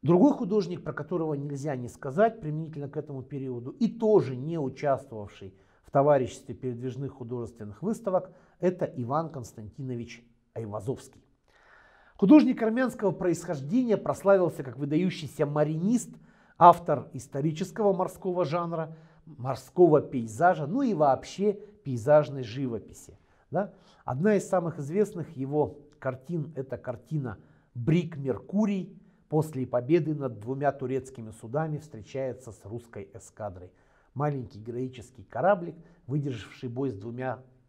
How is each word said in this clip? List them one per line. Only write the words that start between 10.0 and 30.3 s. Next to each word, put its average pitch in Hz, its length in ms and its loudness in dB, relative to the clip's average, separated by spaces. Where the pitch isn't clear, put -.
Айвазовский. 110 680 -8
Художник 254 460 8
армянского 220 500 0
происхождения 180 840 0
прославился 185 680 2
как 127 140 -12
выдающийся 151 680 0
маринист, 156 640 0
автор 170 540 8
исторического 156 760 -2
морского 180 540 -2
жанра, 160 500 -4
морского 147 760 4
пейзажа, 139 680 0
ну 247 160 0
и 233 100 0
вообще 156 600 2
пейзажной 135 600 4
живописи. 117 760 -8
Да? 185 220 -2
Одна 160 300 2
из 185 120 0
самых 170 320 0
известных 175 560 -2
его 139 440 -2
картин — 135 560 -6
это 131 220 -8
картина 127 640 -6
«Брик 156 420 0
Меркурий». 185 840 -2
После 151 380 -2
победы 147 480 2
над 127 240 -6